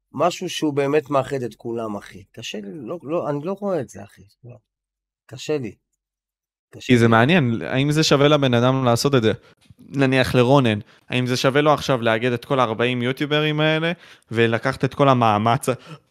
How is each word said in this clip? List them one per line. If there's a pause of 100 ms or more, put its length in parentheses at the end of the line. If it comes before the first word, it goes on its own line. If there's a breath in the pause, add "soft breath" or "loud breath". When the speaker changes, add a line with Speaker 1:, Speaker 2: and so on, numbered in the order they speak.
(120)
Speaker 1:
משהו
שהוא
באמת
מאחד
את
כולם,
אחי.
קשה
לי,
לא,
לא,
אני
לא
רואה
את
זה,
אחי. (200)
לא. (720)
קשה
לי. (920)
קשה
Speaker 2:
כי
זה
Speaker 1:
לי.
Speaker 2:
מעניין,
האם
זה
שווה
לבן
אדם
לעשות
את
זה? (460 soft breath)
נניח
לרונן, (300 soft breath)
האם
זה
שווה
לו
עכשיו
לאגד
את
כל
הארבעים
יוטיוברים
האלה, (400 loud breath)
ולקחת
את
כל
המאמץ, (420 loud breath)